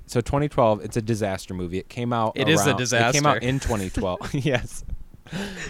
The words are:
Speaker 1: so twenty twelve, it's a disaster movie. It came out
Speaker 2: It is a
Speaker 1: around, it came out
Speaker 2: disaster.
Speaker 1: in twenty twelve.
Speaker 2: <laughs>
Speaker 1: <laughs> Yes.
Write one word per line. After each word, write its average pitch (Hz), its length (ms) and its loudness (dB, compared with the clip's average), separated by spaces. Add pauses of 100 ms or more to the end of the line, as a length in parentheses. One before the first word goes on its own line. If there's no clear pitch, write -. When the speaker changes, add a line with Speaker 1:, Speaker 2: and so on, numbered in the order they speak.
Speaker 1:
so - 160 0
twenty 143 260 0
twelve, 110 340 4
it's 107 140 -4
a 117 60 0
disaster 101 520 -2
movie. 90 240 -4
It - 120 -8
came 120 220 -4
out 113 220 2
Speaker 2:
It 139 140 0
is 101 180 6
a 143 40 4
Speaker 1:
around, 123 100 0
it 120 320 2
came 147 140 2
out 127 140 4
Speaker 2:
disaster. 120 80 -2
Speaker 1:
in 131 120 0
twenty 98 300 -2
twelve. 92 320 -2
Speaker 2:
<laughs> - 80 -8
Speaker 1:
<laughs> - 40 -8
Yes. 131 500 -2 (840)